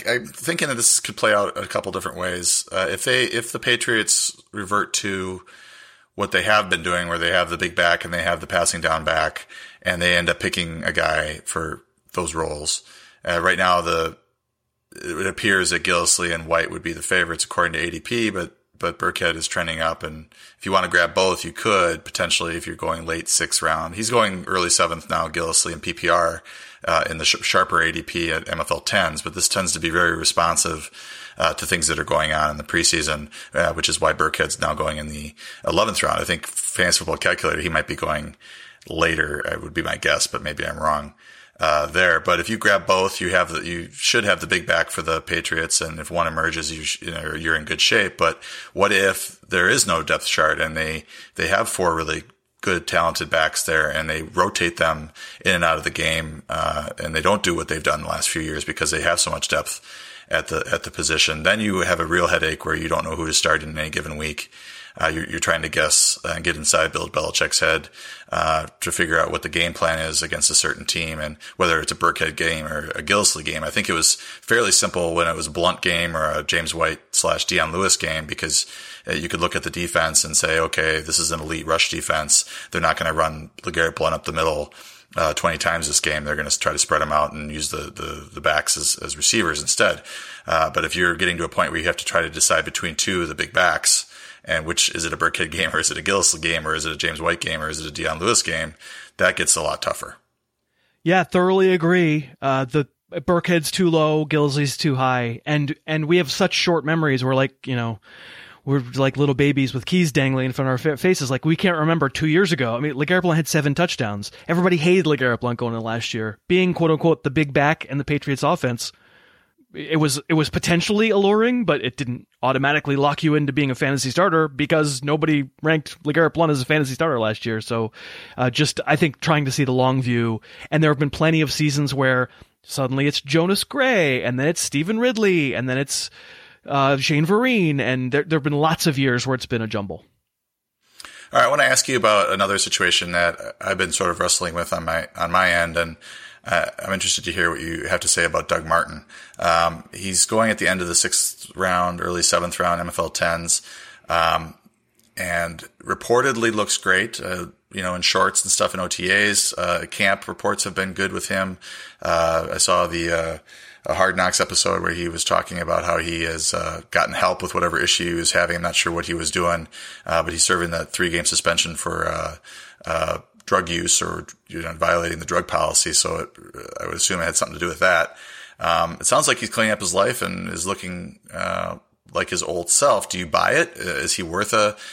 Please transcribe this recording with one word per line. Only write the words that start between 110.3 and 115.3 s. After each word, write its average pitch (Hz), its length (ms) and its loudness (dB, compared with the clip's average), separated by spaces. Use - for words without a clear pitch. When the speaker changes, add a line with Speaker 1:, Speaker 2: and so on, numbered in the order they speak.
Speaker 2:
in 131 60 -2
front 135 160 0
of 131 40 2
our 127 60 0
fa-, 151 180 0
faces. 175 320 2
Like, 127 160 -2
we 160 120 4
can't 175 220 2
remember 156 300 2
two 156 200 -2
years 165 240 4
ago. 123 240 0
I - 20 -2
mean, 147 160 -2
LeGarrette 151 280 2
Blount 170 140 4
had 160 120 2
seven 147 260 2
touchdowns. 110 560 -2
Everybody 175 300 4
hated 175 300 4
LeGarrette 127 340 2